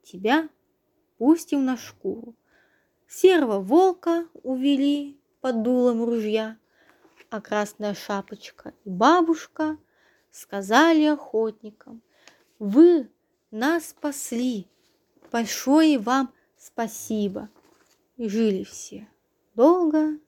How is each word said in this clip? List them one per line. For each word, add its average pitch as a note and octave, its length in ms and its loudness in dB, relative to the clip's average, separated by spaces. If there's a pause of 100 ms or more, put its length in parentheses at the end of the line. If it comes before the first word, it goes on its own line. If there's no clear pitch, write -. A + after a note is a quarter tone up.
тебя B3 460 -2 (680)
пустим C#4+ 480 0
на B3+ 100 -2
шкуру". A3+ 600 -12 (720)
Серого D4 520 2
волка E4+ 680 0 (160)
увели C#4+ 760 -2 (220)
под A#3 220 -4
дулом B3 400 0
ружья, A3 540 -4 (720)
а G#3+ 100 -10
красная G#3 540 -6
шапочка - 800 -12 (100)
и G#3 60 -14
бабушка D#4 880 0 (520)
сказали C#4+ 760 2
охотникам: A3+ 960 -6 (580)
"Вы C4+ 500 6 (420)
нас D4 380 -4
спасли, B3 760 -6 (640)
большое C#4 680 2
вам B3+ 340 -2 (240)
спасибо". G#3+ 920 -8 (680)
И A#3 100 -8
жили G3+ 360 -2
все - 440 -18 (460)
долго D#4 760 2